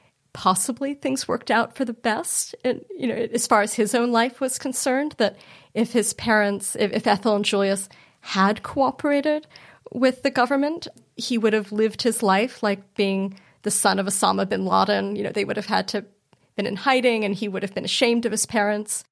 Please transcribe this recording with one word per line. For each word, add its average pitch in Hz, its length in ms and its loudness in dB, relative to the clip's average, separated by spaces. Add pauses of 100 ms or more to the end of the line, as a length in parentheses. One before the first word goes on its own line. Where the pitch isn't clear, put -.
(340)
possibly 240 600 -2
things 269 340 -4
worked - 240 -4
out 226 240 0
for 269 100 -4
the 233 80 -8
best." - 720 -4
And, 254 200 -4 (140)
you 269 100 -4
know, 220 80 -2
as 233 300 -2
far 214 160 4
as 214 120 -2
his 214 200 0
own 240 180 2
life 240 300 0
was 262 160 -2
concerned, 269 600 -2
that 208 200 0 (360)
if 233 200 -2
his 214 200 2
parents, 208 640 0
if, 202 160 0
if - 140 -4
Ethel 208 300 4
and 202 100 0
Julius 196 420 0 (340)
had 196 420 2
cooperated 285 800 0 (480)
with 254 300 0
the 277 80 2
government, 277 560 0 (280)
he 233 220 -4
would 214 160 2
have 208 180 -2
lived 214 300 0
his 233 220 0
life 202 400 2
like 202 320 -4
being 196 440 -2 (280)
the 208 40 -2
son 196 280 2
of 196 60 -2
Osama 190 420 0
bin 190 180 -2
Laden. 196 500 2
You 208 80 -4
know, - 80 -4
they 202 140 -2
would 202 120 -4
have 202 80 -6
had 190 240 0
to 202 160 -6 (500)
been 202 100 -4
in 202 100 -4
hiding 247 480 2
and 202 120 -2
he 214 120 -4
would 190 140 -4
have 196 140 -8
been 180 100 -6
ashamed 233 400 2
of 220 60 0
his 220 140 0
parents. 208 680 -2